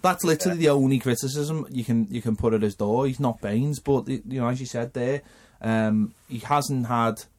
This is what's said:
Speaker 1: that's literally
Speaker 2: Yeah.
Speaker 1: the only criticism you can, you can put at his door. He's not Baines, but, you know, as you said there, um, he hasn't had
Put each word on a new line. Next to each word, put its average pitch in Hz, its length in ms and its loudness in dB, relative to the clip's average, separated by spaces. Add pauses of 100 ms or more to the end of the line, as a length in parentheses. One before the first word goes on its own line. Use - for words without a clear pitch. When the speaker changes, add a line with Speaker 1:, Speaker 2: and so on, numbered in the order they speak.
Speaker 1:
that's 180 220 0
literally 170 340 2
Speaker 2:
Yeah. 156 100 4
Speaker 1:
the 143 60 6
only 135 240 4
criticism 143 720 -2
you 127 140 -4
can, 113 260 2
you 117 120 -4
can 110 140 -2
put 117 180 0
at 104 80 2
his 104 140 0
door. 113 300 0
He's 127 140 -4
not 123 200 -2
Baines, 127 400 -2
but, 135 280 0
you 131 140 -4 (180)
know, 120 80 0
as 127 120 -2
you 127 60 -8
said 120 280 -6
there, 131 280 -2 (380)
um, 110 540 2 (140)
he 123 100 -10
hasn't 135 480 0
had 117 360 0 (160)